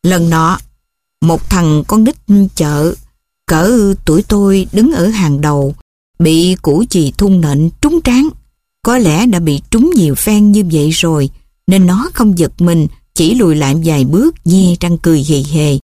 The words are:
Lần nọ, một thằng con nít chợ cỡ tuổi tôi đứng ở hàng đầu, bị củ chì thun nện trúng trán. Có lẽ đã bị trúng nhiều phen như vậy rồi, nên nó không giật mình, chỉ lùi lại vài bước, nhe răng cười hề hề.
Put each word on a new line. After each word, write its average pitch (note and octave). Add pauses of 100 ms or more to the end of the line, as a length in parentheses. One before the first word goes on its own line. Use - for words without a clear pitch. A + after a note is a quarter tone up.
Lần F3
nọ, D#3+ (640)
một D#3+
thằng D#3
con A3
nít C#4 (380)
chợ D3 (520)
cỡ G3 (100)
tuổi D#3+
tôi G3
đứng A#3
ở F#3+
hàng F3+
đầu, D3 (440)
bị E3
củ D#3
chì D3+
thun G3
nện D3+ (100)
trúng E4
trán. C4 (540)
Có A#3+
lẽ F#3
đã F#3
bị D3 (100)
trúng B3+
nhiều D#3
phen G#3
như G#3
vậy D3+
rồi, D#3+ (360)
nên F#3+
nó A3
không G#3
giật E3
mình, E3+ (280)
chỉ E3
lùi F#3
lại C#3+ (100)
vài D3
bước, G#3+ (100)
nhe F3+
răng E3+
cười E3
hề C#3+
hề. D3 (120)